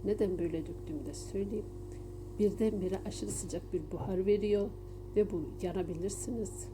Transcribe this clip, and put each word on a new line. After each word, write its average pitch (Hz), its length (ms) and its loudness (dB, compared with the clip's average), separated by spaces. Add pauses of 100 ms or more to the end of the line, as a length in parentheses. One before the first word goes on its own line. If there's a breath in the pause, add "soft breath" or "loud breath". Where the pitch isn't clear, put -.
Neden 202 340 2
böyle 160 280 0
döktüğümü 151 400 -6
de 147 80 -6
söyleyeyim. 202 520 -2 (720 loud breath)
Birdenbire 202 680 4
aşırı - 240 -4
sıcak - 420 -4
bir 170 100 2 (100)
buhar 185 340 2
veriyor 202 420 6 (480 loud breath)
ve 208 140 6
bu 170 120 0 (200)
yanabilirsiniz. 185 1120 -2